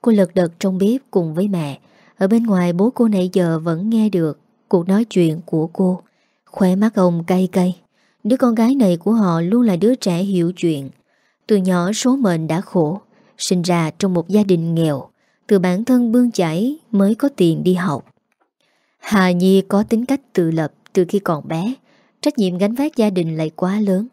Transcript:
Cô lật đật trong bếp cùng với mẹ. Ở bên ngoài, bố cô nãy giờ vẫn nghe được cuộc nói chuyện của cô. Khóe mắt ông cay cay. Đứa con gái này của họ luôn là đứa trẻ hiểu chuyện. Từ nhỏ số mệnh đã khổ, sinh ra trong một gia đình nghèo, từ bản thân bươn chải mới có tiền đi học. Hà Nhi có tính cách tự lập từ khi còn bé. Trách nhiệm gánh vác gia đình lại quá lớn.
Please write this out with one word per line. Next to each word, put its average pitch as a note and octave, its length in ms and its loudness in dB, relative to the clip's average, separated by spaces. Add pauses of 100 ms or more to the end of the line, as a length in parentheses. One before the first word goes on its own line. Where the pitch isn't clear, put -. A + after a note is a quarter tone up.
Cô A#3+ 100 2
lật G3 240 2
đật F3 240 0
trong F#3+ 180 -2
bếp G#3+ 240 0 (100)
cùng E3 220 -2
với F#3 140 -2
mẹ. D#3 320 -6 (380)
Ở F#3+ 100 0
bên A3+ 160 2
ngoài, F3+ 300 0
bố G3 160 0
cô A#3+ 180 0
nãy F#3 260 0
giờ E3+ 260 0
vẫn E3+ 300 -4
nghe A3 200 0
được E3 300 -2 (280)
cuộc F3 200 0
nói G3+ 180 2
chuyện E3+ 400 0
của D#3+ 220 -2
cô. F#3 340 -2 (440)
Khóe F#3 300 0
mắt A3 200 0
ông F3 280 2
cay F#3 280 0
cay. F3+ 280 0 (440)
Đứa A3 140 0
con A#3+ 180 2
gái A#3 200 2
này F#3+ 220 2
của F#3 140 -2
họ F#3 300 2
luôn G3+ 200 0
là G#3+ 140 2
đứa G#3 200 2
trẻ F3+ 280 -2
hiểu F3+ 280 0
chuyện. D3+ 380 -4 (580)
Từ A3 80 4
nhỏ F#3 360 0
số B3 240 0
mệnh F3 320 0
đã D#3+ 140 -2
khổ, F3 400 -2 (360)
sinh F3+ 240 -2
ra E3+ 380 0
trong F#3+ 140 0
một E3 160 -2
gia G#3 140 2
đình E3 320 0
nghèo, D#3 340 -2 (380)
từ G3+ 120 2
bản F3+ 260 -2
thân B3 260 2
bươn A#3+ 200 2
chải G3 480 -2 (120)
mới G3+ 240 2
có C#4 200 -2
tiền D#3+ 280 2
đi F3+ 100 2
học. F3 320 -4 (920)
Hà F#3 340 0
Nhi F#3+ 300 4
có G3+ 220 0
tính A3+ 220 -2
cách C#4 160 -2 (120)
tự E3 180 0
lập D#3+ 220 -2 (200)
từ F3+ 160 2
khi G3+ 100 -2
còn D#3 280 -4
bé. F#3 260 -4 (480)
Trách D4 160 -2
nhiệm F#3 200 -2
gánh G#3 180 -2
vác D4 200 -4
gia G#3+ 140 2
đình E3 280 -2
lại D#3 120 -4
quá F#3 300 -4
lớn. G3+ 340 0